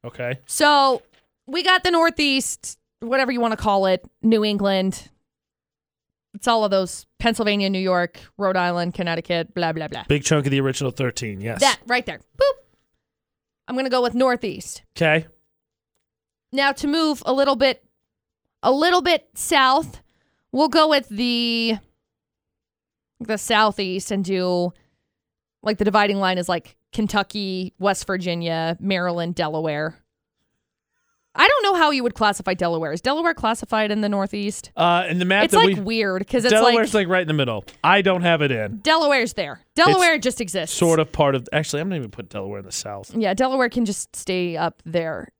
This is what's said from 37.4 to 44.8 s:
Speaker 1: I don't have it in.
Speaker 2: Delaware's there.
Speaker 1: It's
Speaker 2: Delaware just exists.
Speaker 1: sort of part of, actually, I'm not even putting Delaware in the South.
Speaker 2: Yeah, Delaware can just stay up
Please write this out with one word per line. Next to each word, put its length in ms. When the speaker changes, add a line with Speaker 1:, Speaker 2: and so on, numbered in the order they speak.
Speaker 1:
I 200
don't 200
have 180
it 120
in. 300
Speaker 2:
Delaware's 500
there. 280
Speaker 1:
It's 80
Speaker 2:
Delaware 340
just 220
exists. 360
Speaker 1:
sort 240
of 100
part 240
of, 180
actually, 300
I'm 60
not 80
even 160
putting 160
Delaware 320
in 40
the 60
South. 460
Speaker 2:
Yeah, 180
Delaware 340
can 160
just 300
stay 420
up 300